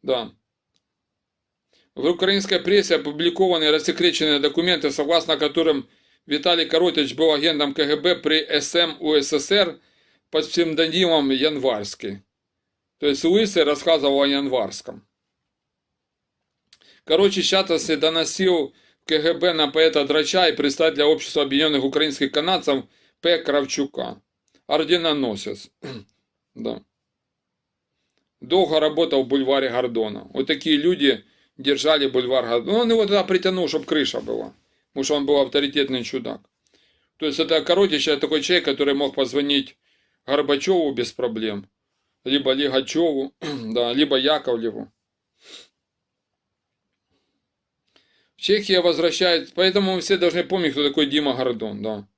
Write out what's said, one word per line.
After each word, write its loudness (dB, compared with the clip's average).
Да. -4
В -6
украинской 0
прессе 2
опубликованы 0
рассекреченные 2
документы, 0
согласно 0
которым 0
Виталий 0
Коротич 0
был 4
агентом 0
К 0
Г 0
Б 0
при 0
С -4
М 0
У 0
С 2
С -2
Р 0
под -2
псевдонимом 2
Январский. -4
То 0
есть -2
Лысый 2
рассказывал 2
о 4
Январском. -4
Короче, 2
в -2
частности, 0
доносил 0
в -16
К 0
Г 2
Б 0
на 0
поэта 4
Драча 2
и -2
представителя 2
Общества 2
объединённых 0
украинских -2
канадцев -2
П 2
Кравчука. -4
Орденоносец. -2
<clears throat> -12
Да. -8
Долго 2
работал 2
в -4
бульваре 0
Гордона. -2
Вот -4
такие 0
люди 0
держали 0
бульвар 0
Гордона. 0
Он 0
его 2
туда 2
притянул, 0
чтоб -4
крыша -2
была. -8
Потому -4
что -2
он -2
был 4
авторитетный -2
чудак. -8
То -6
есть -4
это 2
коротенький 2
такой -2
человек, 0
который 0
мог -2
позвонить -2
Горбачёву 0
без -4
проблем. -6
Либо 0
Лигачёву, -2
<clears throat> -18
да, -4
либо 2
Яковлеву. -4
В -20
Чехии 2
возвращает, 2
поэтому 2
мы -4
все 0
должны 0
помнить, -2
кто 0
такой 2
Дима 0
Гордон, -4
да. -8